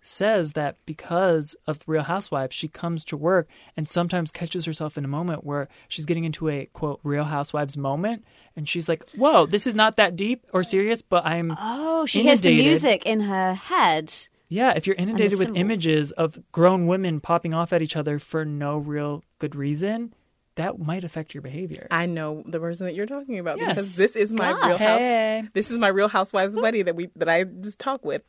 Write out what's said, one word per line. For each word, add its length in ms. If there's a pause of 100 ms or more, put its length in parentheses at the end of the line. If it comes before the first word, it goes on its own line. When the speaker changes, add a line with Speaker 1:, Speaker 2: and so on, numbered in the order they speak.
Speaker 1:
says 520
that 320
because 720 (100)
of 180
Real 180
Housewives, 520
she 140
comes 360
to 120
work 320 (260)
and 140
sometimes 420
catches 320
herself 340
in 60
a 60
moment 340
where 240 (220)
she's 160
getting 180
into 240
a, 200
quote, 360
Real 220
Housewives 500
moment. 480 (320)
And 140
she's 180
like, 160 (140)
"Whoa, 300
this 200
is 80
not 220
that 180
deep 380
or 100
serious, 380
but 240
I'm 340
Speaker 2:
Oh, 460
she 180
hears 160
the 120
Speaker 1:
inundated." 200
Speaker 2:
music 340
in 140
her 340
head. 600 (340)
Speaker 1:
Yeah, 300
if 100
you're 100
Speaker 2:
And 100
the 40
Speaker 1:
inundated 280
with 80
Speaker 2:
symbols. 140
Speaker 1:
images 520
of 260 (140)
grown 340
women 320
popping 340
off 200
at 80
each 160
other 200
for 280
no 320
real 460 (160)
good 160
reason, 580 (420)
that 240
might 240
affect 320
your 80
behavior. 480
Speaker 3:
I 160
know 400
the 120
person 280
that 80
you're 100
talking 320
about 220
Speaker 1:
Yes. 80
Speaker 3:
because 280
this 200
is 180
my 160
Speaker 2:
Yes. 160
Speaker 3:
Real 140
House-, 200
Speaker 1:
Hey. 440 (100)
Speaker 3:
this 160
is 80
my 120
Real 180
Housewives 480
buddy 260
that 140
we, 220
that 120
I 140
just 340
talk 260
with. 240